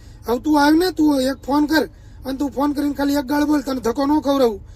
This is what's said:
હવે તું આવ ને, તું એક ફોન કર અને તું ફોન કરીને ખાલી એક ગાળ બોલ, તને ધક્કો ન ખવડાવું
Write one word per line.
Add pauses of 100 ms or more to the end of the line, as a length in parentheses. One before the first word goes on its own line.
(280)
હવે
તું
આવ
ને,
તું
એક
ફોન
કર (420)
અને
તું
ફોન
કરીને
ખાલી
એક
ગાળ
બોલ,
તને
ધક્કો
ન
ખવડાવું (160)